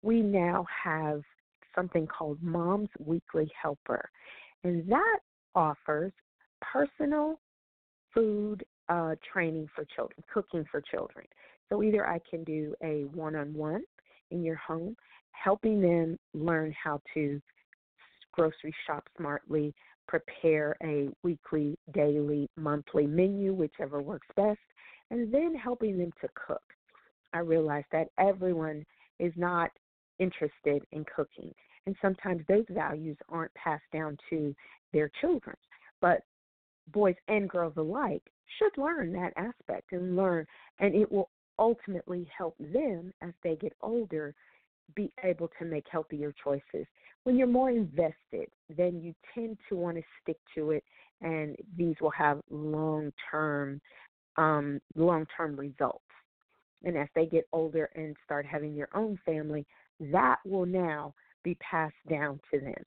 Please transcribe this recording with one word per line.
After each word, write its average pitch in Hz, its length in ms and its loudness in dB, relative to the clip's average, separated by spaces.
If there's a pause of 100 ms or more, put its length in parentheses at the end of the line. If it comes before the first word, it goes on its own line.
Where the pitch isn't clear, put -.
We 226 180 4
now 180 460 2 (160)
have 156 380 -2 (520)
something 180 320 0
called 151 380 -6
Mom's 175 460 0 (100)
Weekly 160 600 -2
Helper, - 520 -6 (520)
and 175 280 0
that 392 280 4 (360)
offers 156 560 2 (500)
personal 302 760 0 (720)
food, 208 500 2 (260)
uh, 165 260 0 (160)
training 160 420 -2
for 151 120 -4 (100)
children, - 260 -6 (100)
cooking 170 380 -2
for 147 120 -4
children. - 440 -8 (440)
So 208 120 0
either 214 240 4
I 170 140 0 (100)
can 165 140 -6
do 156 400 -4
a 151 220 -2
one-on-one 156 760 -4 (480)
in 175 140 -4
your 160 140 -2
home, 165 380 -6 (360)
helping 208 500 2
them 170 380 4 (160)
learn 156 480 0
how 147 180 -2 (140)
to 143 260 -2 (920)
grocery 160 420 0 (100)
shop 147 220 -6 (100)
smartly, 147 560 -2 (340)
prepare 156 760 2
a 147 240 0 (160)
weekly, 156 560 0 (140)
daily, 147 640 2
monthly 147 520 0
menu, 190 460 2
whichever 147 480 -2
works 147 340 -10
best, 208 240 2 (500)
and 233 240 -2
then 320 220 2
helping 233 420 -2
them 175 140 0 (100)
to 135 140 -6
cook. - 260 -8 (720)
I 165 60 -2
realize 156 520 2
that 160 180 0 (100)
everyone 175 680 2 (320)
is 175 180 -2
not 175 360 0 (480)
interested 151 720 0
in 151 140 -8
cooking, - 460 -6 (360)
and 196 140 -4
sometimes 185 460 0
those 208 220 4
values 151 480 -4 (120)
aren't 165 260 -6
passed 151 360 -4
down 156 260 -4 (120)
to 147 240 -2 (380)
their 151 180 2 (120)
children. 311 340 0 (460)
But 175 200 6 (680)
boys 196 240 4 (140)
and 208 200 2
girls 170 280 -2
alike 185 440 -2 (380)
should 427 180 2
learn 277 360 -2
that 180 240 -4
aspect - 560 -8
and 180 220 -2
learn, 180 300 2 (340)
and 196 140 4
it 214 180 4
will 196 180 2 (300)
ultimately 190 760 0
help 165 240 -6
them 185 600 -2
as 175 100 -12 (120)
they 165 120 0
get - 260 -6
older 170 520 -4 (640)
be 202 180 -4 (100)
able 170 260 0 (100)
to 170 60 -8
make 156 240 -4
healthier 147 440 -4 (100)
choices. - 420 -2 (380)
When 254 140 6
you're 262 100 6
more 254 220 4
invested, 160 800 0 (260)
then 175 260 2
you 170 120 -10 (200)
tend 226 240 -6 (120)
to 202 60 -2
want 170 220 -2
to 160 60 -8 (180)
stick - 160 -4 (180)
to 156 160 -2
it, 151 120 0 (380)
and 156 340 -4 (220)
these 170 240 2
will 151 100 4
have 147 380 2
long-term, 151 1300 -2 (580)
um, 147 440 2 (140)
long-term 160 600 2
results. 139 480 -4 (800)
And 175 140 -2
as 143 180 -2
they 165 120 4
get 160 260 2
older 160 420 0
and 156 200 -8 (100)
start 143 200 -4
having 151 300 -6
their 147 200 -6
own 214 300 -2
family, 151 400 -2 (460)
that 247 340 6
will 190 200 0
now 160 480 -2 (300)
be 175 120 -2
passed 160 400 -2 (140)
down 147 300 -2 (120)
to 147 80 2
them. 139 240 -8 (140)